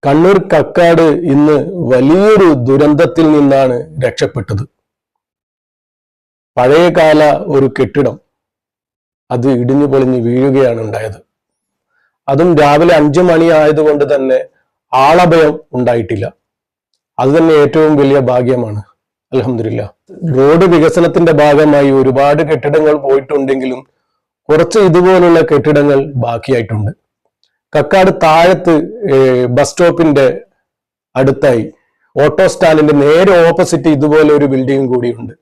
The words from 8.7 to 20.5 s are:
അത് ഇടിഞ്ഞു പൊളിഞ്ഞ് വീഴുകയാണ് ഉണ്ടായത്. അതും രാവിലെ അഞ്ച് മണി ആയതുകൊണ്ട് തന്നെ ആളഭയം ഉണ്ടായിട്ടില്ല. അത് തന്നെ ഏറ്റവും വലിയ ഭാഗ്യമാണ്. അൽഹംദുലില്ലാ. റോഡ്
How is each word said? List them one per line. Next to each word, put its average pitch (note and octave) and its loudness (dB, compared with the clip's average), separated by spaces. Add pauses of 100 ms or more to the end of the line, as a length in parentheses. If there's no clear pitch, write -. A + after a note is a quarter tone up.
അത് B2+ -2 (140)
ഇടിഞ്ഞു C#3 0
പൊളിഞ്ഞ് C3 0
വീഴുകയാണ് B2+ 0
ഉണ്ടായത്. G#2+ -10 (1120)
അതും E3 0 (100)
രാവിലെ D3+ 4
അഞ്ച് D3+ 0
മണി E3 2 (100)
ആയതുകൊണ്ട് D3+ 0 (100)
തന്നെ C3 -2 (540)
ആളഭയം D#3+ 2 (260)
ഉണ്ടായിട്ടില്ല. A#2 -4 (920)
അത് C3 0
തന്നെ E3 2 (100)
ഏറ്റവും D#3 0
വലിയ C#3 2 (120)
ഭാഗ്യമാണ്. B2 -4 (520)
അൽഹംദുലില്ലാ. A2+ -6 (520)
റോഡ് D#3+ 2